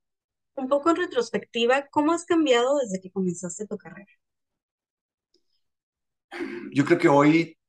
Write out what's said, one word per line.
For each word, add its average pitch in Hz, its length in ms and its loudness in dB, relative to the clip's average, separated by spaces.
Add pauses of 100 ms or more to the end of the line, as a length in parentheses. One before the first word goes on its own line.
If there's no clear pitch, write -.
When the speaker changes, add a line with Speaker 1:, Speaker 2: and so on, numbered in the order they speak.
(560)
Speaker 1:
Un 262 120 -6
poco 285 220 0
en 330 60 4
retrospectiva, 254 960 -2
¿cómo 302 200 0
has 339 140 -4
cambiado 285 540 2
desde 190 200 -4
que 185 120 -18
comenzaste 185 560 -6
tu 208 100 -10
carrera? - 340 -20 (2500)
Speaker 2:
Yo 139 140 0
creo 165 120 4
que 175 100 2
hoy 151 480 4 (140)